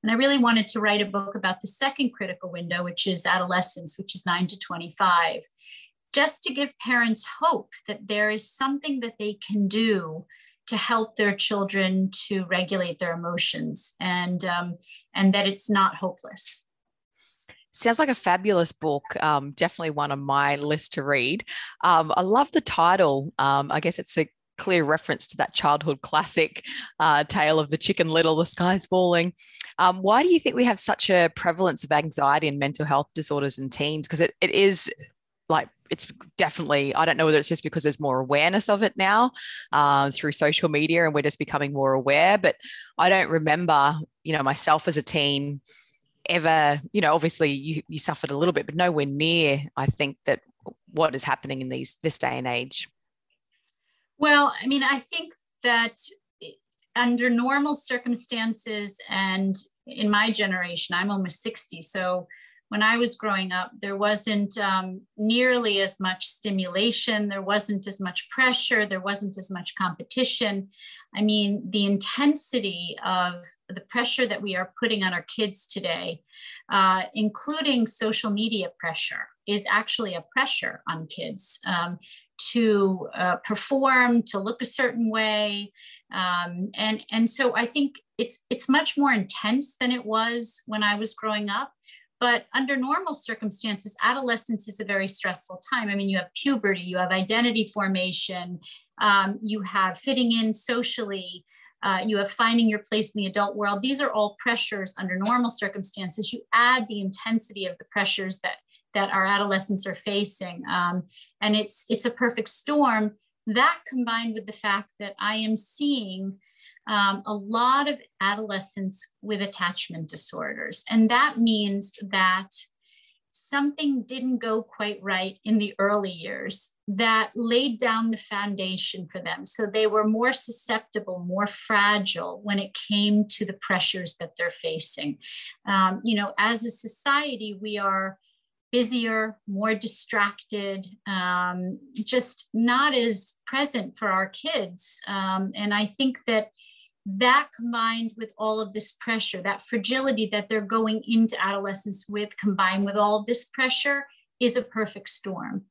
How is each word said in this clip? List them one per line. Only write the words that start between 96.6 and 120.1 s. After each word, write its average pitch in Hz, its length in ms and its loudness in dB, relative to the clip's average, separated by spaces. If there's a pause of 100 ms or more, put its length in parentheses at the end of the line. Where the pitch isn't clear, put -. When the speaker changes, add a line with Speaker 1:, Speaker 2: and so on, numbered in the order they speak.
Speaker 1:
you 180 160 -4
have 180 140 0
identity 214 600 0
formation, 185 880 -4 (400)
um, 202 400 4
you 214 220 -4
have 185 340 -2
fitting 254 360 0
in 226 200 2
socially, 202 920 -6 (360)
uh, 196 220 0
you 214 140 2
have 196 120 -2
finding 233 380 4
your 208 180 0
place 214 280 -2
in 208 80 -2
the 196 40 -2
adult 202 300 -2
world. 202 240 -2
These 269 220 -2
are 269 100 -2
all 208 260 0
pressures 220 600 -4
under 185 180 -4
normal 233 320 2
circumstances. 196 840 -6
You 240 120 -10 (100)
add 240 360 4
the 208 120 -6
intensity 196 640 -4
of 180 140 -8
the - 120 -20
pressures 196 500 -2
that, - 160 -6 (360)
that 196 180 0
our 190 140 2
adolescents 196 640 0
are 190 180 -6
facing. 202 640 -4
Um, 180 340 0 (360)
and 214 160 2
it's, - 320 -2
it's 226 160 0
a 240 60 2
perfect 233 400 -2
storm. 233 600 2 (340)
That 269 320 2 (100)
combined 233 460 -2
with 214 100 -10
the 208 80 -14
fact 202 380 -4 (100)
that 202 180 -10
I 208 180 -2
am 220 200 0
seeing, 196 800 -4 (500)
um, 196 380 2
a 214 100 -4
lot 240 540 2
of 294 120 -4 (200)
adolescents 196 920 -4 (100)
with 202 200 -4
attachment 175 640 -6
disorders. - 800 -6